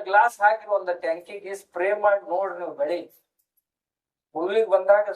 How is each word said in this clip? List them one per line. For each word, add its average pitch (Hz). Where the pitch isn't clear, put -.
ಗ್ಲಾಸ್ 214
ಹಾಕಿ 220
ಒಂದ್ 180
ಟ್ಯಾಂಕಿಗೆ 185
ಸ್ಪ್ರೇ 180
ಮಾಡಿ 202
ನೋಡ್ರಿ. 185
ನೀವು 160
ಬೆಳಿ 175
ಹೂವಿಗೆ 202
ಬಂದಾಗ 202